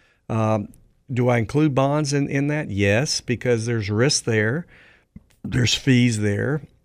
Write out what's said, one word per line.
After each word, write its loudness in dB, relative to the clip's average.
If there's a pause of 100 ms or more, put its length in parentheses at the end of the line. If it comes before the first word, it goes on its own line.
(300)
Um, 0 (360)
do 0
I 2
include 0
bonds 0
in, 0
in -2
that? -4
Yes, 0
because -2
there's -4
risk 0
there. 0 (800)
There's 0
fees 2
there. -2 (220)